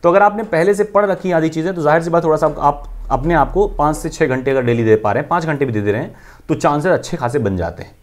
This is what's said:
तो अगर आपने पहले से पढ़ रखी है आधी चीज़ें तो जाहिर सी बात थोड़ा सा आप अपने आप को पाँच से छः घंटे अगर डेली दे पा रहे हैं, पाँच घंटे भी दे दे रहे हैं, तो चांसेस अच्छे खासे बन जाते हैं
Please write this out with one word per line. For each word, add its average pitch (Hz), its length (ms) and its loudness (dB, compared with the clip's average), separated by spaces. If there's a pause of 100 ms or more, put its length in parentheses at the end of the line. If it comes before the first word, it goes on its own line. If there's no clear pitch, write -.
तो 170 60 4
अगर 190 120 6
आपने 208 220 2
पहले 180 300 2
से 202 100 0
पढ़ 208 220 2
रखी 190 240 -2
है 175 60 0
आधी 160 140 2
चीज़ें 160 260 -4
तो 170 60 -6
जाहिर 151 220 2
सी 170 60 -4
बात 165 140 2
थोड़ा 156 140 2
सा 156 100 2 (120)
आप 143 240 0 (280)
अपने 135 220 0
आप 143 180 2
को 202 160 2
पाँच 151 280 -2
से 151 140 -8
छः 151 180 0
घंटे 131 240 -2
अगर 135 120 2
डेली 120 200 0
दे 110 120 6
पा 107 160 0
रहे 117 100 0
हैं, - 80 -8
पाँच 170 160 0
घंटे 143 200 -2
भी 120 80 -4
दे 104 80 -2
दे 104 100 0
रहे 110 100 0
हैं, 202 140 -10 (340)
तो 160 60 0
चांसेस 151 360 0
अच्छे 156 260 -2
खासे 123 220 -4
बन 101 180 -2
जाते 82 260 -6
हैं - 200 -20